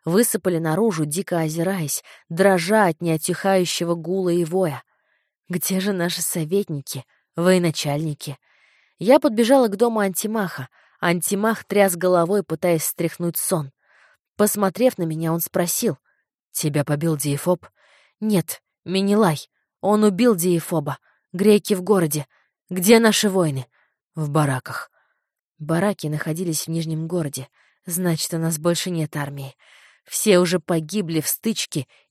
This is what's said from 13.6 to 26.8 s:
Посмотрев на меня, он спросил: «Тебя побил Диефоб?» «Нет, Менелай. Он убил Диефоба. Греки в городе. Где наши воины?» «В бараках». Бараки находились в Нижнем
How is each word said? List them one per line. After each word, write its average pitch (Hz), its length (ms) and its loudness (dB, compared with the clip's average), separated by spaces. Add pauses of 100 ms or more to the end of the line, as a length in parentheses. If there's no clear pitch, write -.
Посмотрев 208 600 2
на 175 40 -4
меня, 160 300 -2
он 170 60 -2
спросил: 175 580 -2 (540)
«Тебя 147 340 -2
побил 151 320 -2
Диефоб?» 143 480 -2 (540)
«Нет, 208 420 -2 (240)
Менелай. 196 640 0 (320)
Он 208 220 2
убил 208 320 4
Диефоба. 165 640 -2 (340)
Греки 208 400 4
в 180 80 0
городе. 170 460 2 (420)
Где 190 300 6
наши 214 280 4
воины?» 156 380 0 (480)
«В 156 160 -6
бараках». 143 600 -2 (680)
Бараки 170 480 -2
находились 156 640 -4
в - 20 -6
Нижнем 160 380 -4